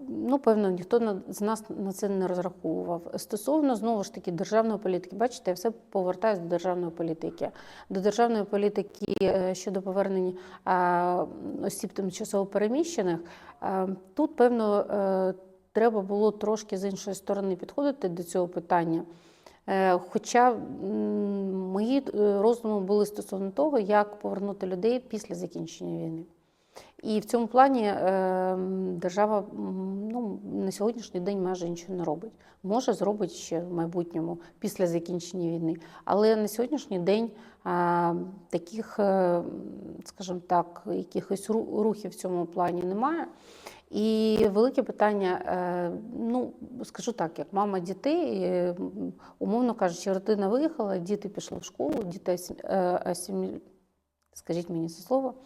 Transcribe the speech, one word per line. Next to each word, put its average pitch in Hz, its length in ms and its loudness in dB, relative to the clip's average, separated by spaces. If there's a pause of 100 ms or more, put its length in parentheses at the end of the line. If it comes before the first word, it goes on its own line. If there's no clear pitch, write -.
ну, 226 300 0
певно, 214 320 6
ніхто 180 300 2
на, 208 280 0
з 190 120 -8
нас 214 280 -2
на 196 240 -4
це 202 160 -4
не 190 180 0
розраховував. 180 760 -2 (140)
Стосовно, 269 600 2
знову 214 280 0
ж - 100 -14
таки, 165 180 -4
державної 214 460 2
політики, 185 380 -2
бачите, 220 340 0
я 180 40 2
все 226 160 -2
повертаюсь 190 680 0
до 170 100 -6
державної 175 420 0
політики. 165 600 -4 (400)
До 196 100 -2
державної 208 440 4
політики, 202 800 -2
е, 185 320 2
щодо 190 280 -4
повернень, 190 540 0 (300)
е, 185 60 4 (920)
осіб - 280 -4
тимчасово 196 540 -2
переміщених, 208 720 0 (440)
е, 190 260 0 (260)
тут, 311 220 0
певно, 226 440 6
е, 190 540 2 (380)
треба 226 280 4
було 202 300 4
трошки 214 480 -2
з 185 60 -6
іншої 190 320 -4
сторони 196 400 -2
підходити 277 520 -2
до 170 140 -4
цього 175 260 0
питання. 170 540 2 (640)
Е, 190 300 4 (120)
хоча, 240 400 6 (340)
м, 202 680 0 (200)
мої, 226 260 2 (160)
е, 202 280 4
роздуми 220 380 4
були 202 260 4
стосовно 196 440 -6
того, 285 280 2
як 208 400 2
повернути 196 480 -4
людей 196 420 0
після 208 260 -8
закінчення 170 720 -8
війни. 165 160 -8 (800)
І 214 180 0
в 202 40 -6
цьому 233 220 0
плані, 254 400 6
е, 185 720 2 (440)
держава, 202 380 2
м, 196 680 -6
ну, 220 300 -6 (260)
на 190 80 -2
сьогоднішній 202 480 -2
день 190 220 -2
майже 180 260 -2
нічого 175 300 -8
не 170 60 -2
робить. 165 280 -4 (300)
Може, 220 300 0
зробить 202 400 0
ще - 280 -4
в 180 120 -6
майбутньому, 170 680 -2 (200)
після 196 280 -2
закінчення 170 640 -2
війни. 165 260 0 (280)
Але 214 320 4
на 214 120 0
сьогоднішній 247 500 -2
день, 208 320 2 (360)
е, 175 480 2 (360)
таких, 196 480 -6
е, 190 440 4 (640)
скажімо 185 420 -8
так, 170 400 2
якихось 190 640 -4
ру-, 220 320 0
рухів 214 280 0
в 175 40 -16
цьому 180 320 -2
плані 175 360 0
немає. 247 440 0 (640)
І 220 480 2 (140)
велике 247 300 4
питання, 202 640 2
е, 180 440 -2 (280)
ну, 233 340 -2 (320)
скажу - 280 -8
так, 165 260 -4
як - 140 -6
мама 196 280 0
дітей, 220 640 0
е, 180 380 0
м, 185 320 -6 (260)
умовно 226 360 2
кажучи, 190 380 0
родина 196 360 0
виїхала, 226 500 0
діти 202 300 -4
пішли 190 300 -10
в 170 60 -16
школу, - 300 -4 (120)
діти 180 260 -4
асі-, 175 320 -4
е, 180 420 2
асімі-, 185 540 -4 (720)
скажіть 170 380 -6
мені 165 180 -2
це 165 140 -12
слово. 262 320 0 (120)